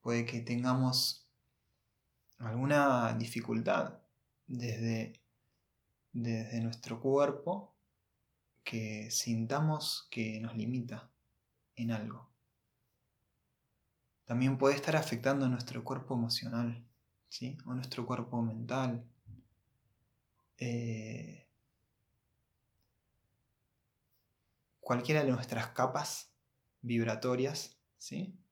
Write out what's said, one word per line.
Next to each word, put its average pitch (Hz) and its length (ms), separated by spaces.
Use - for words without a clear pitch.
Puede 117 260
que 117 140
tengamos 127 880
alguna 123 760
dificultad 113 880
desde 113 760
desde 117 480
nuestro 117 400
cuerpo 143 760
que 110 480
sintamos 135 1000
que 110 300
nos 113 160
limita 117 540
en 117 160
algo. 113 400
También 131 320
puede 135 200
estar 156 200
afectando 135 520
nuestro 123 340
cuerpo 131 320
emocional, 117 720
¿sí? - 380
O 123 80
nuestro 127 320
cuerpo 120 340
mental. 117 640
Eh, 117 920
cualquiera 143 440
de 135 80
nuestras 117 360
capas - 640
vibratorias, 123 960
¿sí? - 400